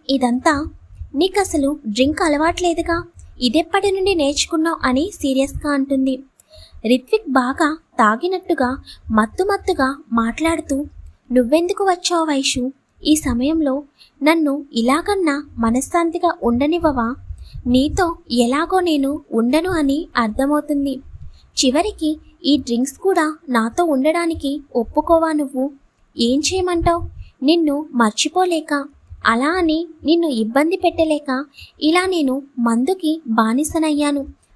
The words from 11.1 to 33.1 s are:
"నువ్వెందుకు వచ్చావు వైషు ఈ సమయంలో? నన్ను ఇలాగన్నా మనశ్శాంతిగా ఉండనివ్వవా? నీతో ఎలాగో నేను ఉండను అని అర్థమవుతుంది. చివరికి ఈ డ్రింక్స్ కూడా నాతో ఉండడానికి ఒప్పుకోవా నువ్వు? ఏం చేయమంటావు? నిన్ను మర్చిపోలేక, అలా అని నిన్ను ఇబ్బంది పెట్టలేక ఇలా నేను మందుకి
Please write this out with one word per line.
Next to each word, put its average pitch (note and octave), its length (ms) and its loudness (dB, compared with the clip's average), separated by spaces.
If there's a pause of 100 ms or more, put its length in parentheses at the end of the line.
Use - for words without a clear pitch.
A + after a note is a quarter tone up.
"నువ్వెందుకు D#4 520 2
వచ్చావు F4 420 0
వైషు C4+ 460 -2 (340)
ఈ G#3 100 4
సమయంలో? C#4 680 0 (400)
నన్ను D4 500 2
ఇలాగన్నా D4+ 720 0 (100)
మనశ్శాంతిగా E4 840 0
ఉండనివ్వవా? C4+ 720 0 (520)
నీతో D4+ 480 2 (160)
ఎలాగో C4+ 480 2
నేను D4+ 420 0 (100)
ఉండను C4 380 2
అని D#4+ 380 0 (100)
అర్థమవుతుంది. C#4 840 0 (640)
చివరికి D#4 540 0 (260)
ఈ C#4+ 120 4
డ్రింక్స్ C4 400 -2
కూడా D#4+ 400 0 (120)
నాతో A#3 340 0
ఉండడానికి D4+ 800 0 (140)
ఒప్పుకోవా D#4+ 560 2
నువ్వు? C#4 400 -2 (480)
ఏం A#3+ 200 2
చేయమంటావు? E4+ 840 -2 (200)
నిన్ను D4+ 500 2
మర్చిపోలేక, D4+ 920 0 (400)
అలా A#3 220 2
అని E4+ 400 0 (180)
నిన్ను E4+ 220 2
ఇబ్బంది C4+ 500 0
పెట్టలేక D#4 680 0 (360)
ఇలా E4+ 240 2
నేను C#4+ 380 0 (160)
మందుకి D4+ 680 0